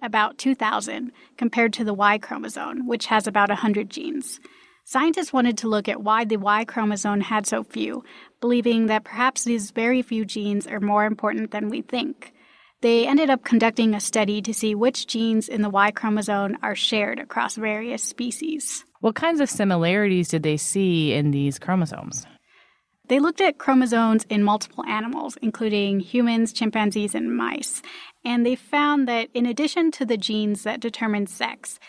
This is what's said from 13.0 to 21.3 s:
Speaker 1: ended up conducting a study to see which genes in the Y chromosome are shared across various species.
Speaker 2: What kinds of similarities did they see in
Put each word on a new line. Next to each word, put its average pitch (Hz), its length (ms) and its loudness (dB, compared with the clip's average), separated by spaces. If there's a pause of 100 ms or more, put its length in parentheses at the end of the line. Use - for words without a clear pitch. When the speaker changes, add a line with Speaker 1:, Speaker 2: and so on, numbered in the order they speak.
Speaker 1:
ended 285 220 4
up 254 160 2
conducting 226 480 4
a 208 80 -2
study 208 400 0
to 220 120 -6
see 214 220 -2
which 247 320 0
genes 220 400 0
in 214 140 -2
the 208 80 0
Y 196 220 4
chromosome 208 680 -2
are 208 140 -4
shared 220 440 -2
across - 360 -4
various 220 480 -6
species. 294 800 -8 (180)
Speaker 2:
What 220 140 0
kinds 320 240 0
of 277 100 2
similarities 185 800 2
did 160 160 -2
they 151 140 2
see 165 560 2
in 147 180 2